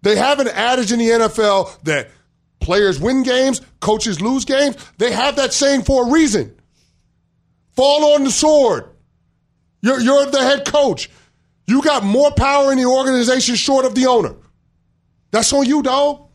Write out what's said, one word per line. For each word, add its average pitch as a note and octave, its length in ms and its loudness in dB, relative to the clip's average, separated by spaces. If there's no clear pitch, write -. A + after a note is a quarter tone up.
They G#3 140 2
have C4+ 240 0
an B3+ 80 0
adage A3+ 440 -2
in A#3+ 60 -2
the A3+ 120 0
N A#3 120 2
F A3 160 -2
L G3 360 0
that D3 260 -4
players F#3 400 0
win C4 220 0
games, B3+ 400 -2
coaches G#3+ 400 -4
lose B3 240 -2
games. C#4 320 -2
They A#3 140 0
have - 240 -2
that C#4 180 -2
saying C#4 300 0
for C4 220 0
a A#3 40 -2
reason. A3 420 0
Fall D4 380 4
on C#4+ 100 2
the C4+ 60 -2
sword. C4+ 540 2
You're, B3+ 180 0
you're C#4 260 2
the C#4 160 -2
head C#4 240 0
coach. C#4 420 -2
You C4 160 0
got C#4+ 220 0
more B3+ 280 2
power C#4 400 0
in C4 60 0
the B3+ 80 0
organization B3+ 680 0
short C4+ 300 0
of B3+ 100 -2
the B3+ 120 0
owner. A3+ 280 0
That's A3 220 -2
on C#4 140 0
you, D4 160 0
dog. C#4+ 400 -2